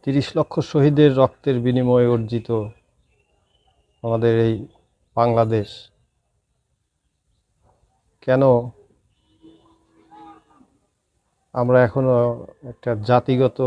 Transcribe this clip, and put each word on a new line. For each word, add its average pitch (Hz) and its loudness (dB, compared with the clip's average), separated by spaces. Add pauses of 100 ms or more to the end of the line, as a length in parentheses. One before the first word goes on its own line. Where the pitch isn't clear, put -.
তিরিশ 139 -2 (100)
লক্ষ - -2 (180)
শহীদের 147 4
রক্তের 131 0
বিনিময়ে 123 2
অর্জিত 113 -6 (1600)
আমাদের 117 0 (140)
এই 113 -2 (640)
বাংলাদেশ, 113 0 (2500)
কেন 131 2 (3250)
আমরা 127 2 (100)
এখনো 131 -2 (560)
একটা - -8 (180)
জাতিগত 127 0